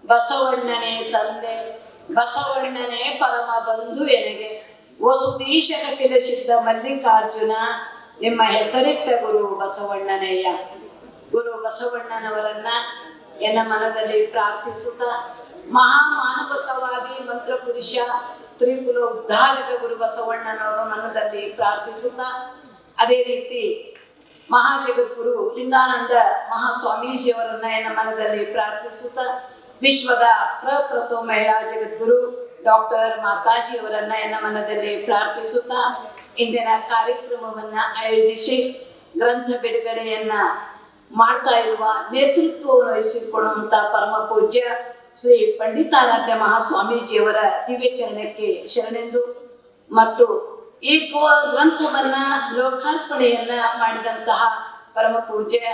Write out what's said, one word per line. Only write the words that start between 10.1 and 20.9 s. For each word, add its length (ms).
ಗುರು 320
ಬಸವಣ್ಣನವರನ್ನ 1040
ಎನ್ನ 300
ಮನದಲ್ಲಿ 540
ಪ್ರಾರ್ಥಿಸುತ್ತಾ, 1080
ಮಹಾಮಾನವತವಾದಿ 1500
ಮಂತ್ರಪುರುಷ, 760
ಸ್ತ್ರೀಕುಲ 500
ಉದ್ಧಾರಕ 840
ಗುರು 140
ಬಸವಣ್ಣನವರ 880
ಮನದಲ್ಲಿ 680